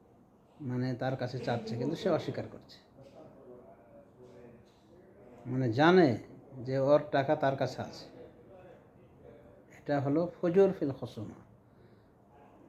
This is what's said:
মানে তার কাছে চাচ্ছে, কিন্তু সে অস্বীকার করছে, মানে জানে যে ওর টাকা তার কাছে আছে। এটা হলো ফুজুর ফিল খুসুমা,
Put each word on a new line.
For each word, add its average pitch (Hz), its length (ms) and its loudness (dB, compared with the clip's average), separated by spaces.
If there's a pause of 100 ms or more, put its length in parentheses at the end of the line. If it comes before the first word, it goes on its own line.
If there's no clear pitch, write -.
(600)
মানে 127 340 -4
তার 131 200 -4
কাছে 123 240 -8
চাচ্ছে, 117 380 -4
কিন্তু 147 180 -4
সে - 140 -2
অস্বীকার - 420 -2
করছে, - 260 -20 (2750)
মানে 127 280 -2
জানে 151 440 6 (480)
যে 131 140 -2
ওর 147 220 6 (100)
টাকা 135 240 2
তার 135 200 0
কাছে - 260 -6
আছে। - 240 -14 (1700)
এটা 143 220 -2
হলো 151 320 0 (100)
ফুজুর 185 380 4
ফিল 143 120 -2
খুসুমা, - 440 -12 (1300)